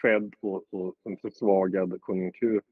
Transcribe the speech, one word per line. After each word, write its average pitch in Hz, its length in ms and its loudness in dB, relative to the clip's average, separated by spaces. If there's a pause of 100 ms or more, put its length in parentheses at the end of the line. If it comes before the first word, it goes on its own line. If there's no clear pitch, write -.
Fed 107 380 2
och, 95 300 -6
och 92 240 -6 (100)
en 98 120 -8
försvagad 95 840 0
konjunktur, 98 720 -2